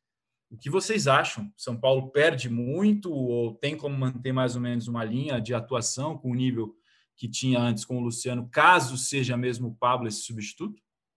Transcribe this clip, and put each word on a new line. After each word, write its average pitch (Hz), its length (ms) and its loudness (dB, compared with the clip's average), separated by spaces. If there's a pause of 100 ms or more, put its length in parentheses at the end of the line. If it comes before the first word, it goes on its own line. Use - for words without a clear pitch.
(480)
o 113 80 -18
que 139 140 -10
vocês 190 380 0
acham? 135 480 2
São 120 200 -6
Paulo 131 360 2
perde 143 360 4
muito 170 640 0
ou 120 420 0
tem 143 220 -4
como 147 220 -4
manter 127 340 -2
mais 127 220 2
ou 123 80 -2
menos 120 240 -2
uma 117 160 -4
linha 123 380 -2
de 110 120 -4
atuação 131 640 -2
com 127 140 -6
o 123 40 0
nível 117 420 -2 (400)
que - 100 -8
tinha 127 320 0
antes 117 260 0
com 127 140 -6
o - 20 -4
Luciano, 120 520 -4
caso 147 440 6
seja 127 400 -2
mesmo 123 300 -2
o 107 80 -6
Pablo 123 320 0
esse 104 140 -6
substituto? 107 600 -10 (360)